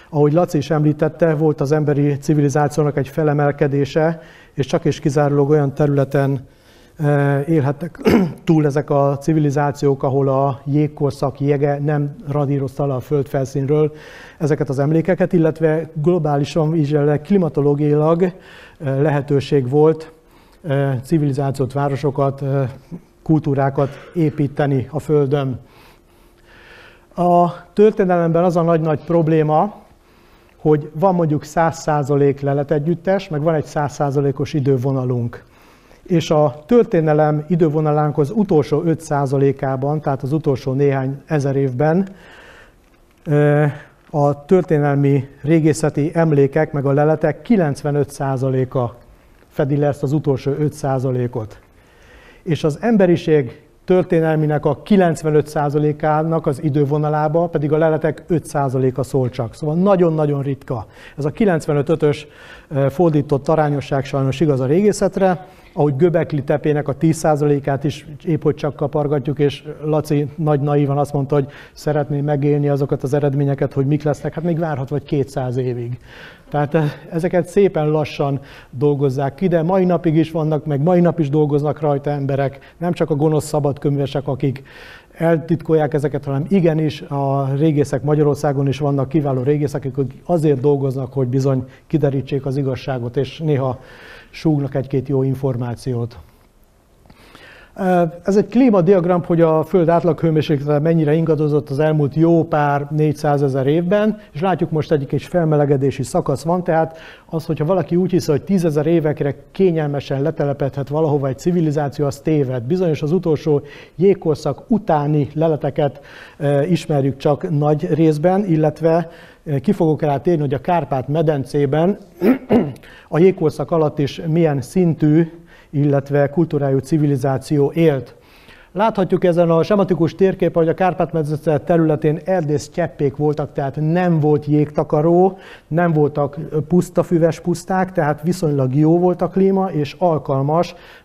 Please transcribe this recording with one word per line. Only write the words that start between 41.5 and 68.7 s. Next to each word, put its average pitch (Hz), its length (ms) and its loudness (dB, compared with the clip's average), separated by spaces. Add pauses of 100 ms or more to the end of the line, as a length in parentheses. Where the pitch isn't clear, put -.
évben, 147 540 0 (1160)
ö, 147 400 4 (440)
a 147 360 -2
történelmi 143 840 2 (140)
régészeti 151 720 2
emlékek, 156 580 2
meg 139 140 -4
a 139 60 0
leletek 151 500 0
kilencvenöt 147 680 0
százaléka 131 840 -2 (540)
fedi 143 260 -2
le 147 120 2
ezt 143 160 -4
az 135 80 -2
utolsó 143 400 -2
öt 151 220 -2
százalékot. 123 880 -4 (840)
És 156 200 -4
az 151 180 0
emberiség 175 800 2 (240)
történelminek 160 800 0
a 147 180 0
kilencvenöt 156 640 2
százalékának 151 1000 0
az 143 160 -4
idővonalába 151 840 0
pedig 156 240 -2
a 156 60 2
leletek 156 500 0
öt 165 180 -2
százaléka 131 580 -2
szól 127 260 -2
csak. 113 260 -8
Szóval 156 200 -4
nagyon-nagyon 165 640 2
ritka. 131 440 -6 (320)
Ez 139 80 -6
a 151 40 -2
kilencvenöt 156 600 0
ötös, 156 380 0 (400)
ö, 139 220 0
fordított 147 580 0
arányosság 147 580 0
sajnos 135 340 -2
igaz 147 200 2
a 131 60 -2
régészetre, 185 800 0 (260)
ahogy 147 220 0
Göbekli 156 480 0
tepének 147 440 -2
a 135 60 -4
tíz 160 240 0
százalékát 143 680 0
is 143 220 -4 (200)
épp 156 160 -2
hogy 110 140 0
csak 147 200 -6